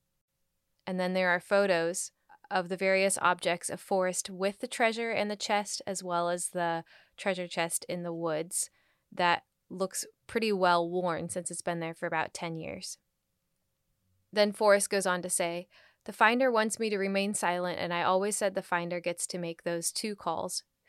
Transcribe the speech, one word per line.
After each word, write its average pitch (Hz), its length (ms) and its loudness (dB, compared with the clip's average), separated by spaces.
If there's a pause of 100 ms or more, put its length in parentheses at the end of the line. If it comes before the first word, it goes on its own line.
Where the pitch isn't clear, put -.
(880)
And 185 140 -2
then 185 140 0
there 185 160 4
are 175 100 2
photos 185 720 2 (380)
of 185 180 0
the 185 80 -4
various 190 460 2
objects 175 480 0
of - 100 -8
Forrest 185 500 -2
with 196 300 -2
the 254 80 -6
treasure 226 420 0
and 208 200 0
the 208 60 -4
chest, 208 500 -2
as 190 180 -6
well 175 240 0
as 175 220 -2
the 170 340 -2 (320)
treasure 185 320 -4
chest 170 400 -4
in 175 160 -6
the 175 80 -6
woods 165 580 -4 (400)
that 175 340 2 (260)
looks 185 340 -4 (220)
pretty 220 260 0
well 175 340 4
worn 170 440 -2
since 175 200 -6
it's 175 120 -10
been 170 180 -2
there 165 140 -6
for - 120 -6
about 165 280 -2
ten 165 240 -8
years. - 400 -10 (1400)
Then 208 180 4
Forrest 202 380 6
goes 196 160 0
on 180 160 0
to 180 80 -8
say, 175 380 -2 (360)
"The 214 80 -10
finder 240 380 6
wants 220 280 2
me 226 120 -2
to 202 80 0
remain 196 360 0
silent, 180 440 -2
and 175 140 -4
I 175 100 0
always 190 340 2
said 196 180 0
the 190 80 -4
finder 175 380 -2
gets 170 280 -4
to 185 100 -6
make 170 240 -6
those 170 300 -2
two 214 220 -4
calls, 180 500 -4 (240)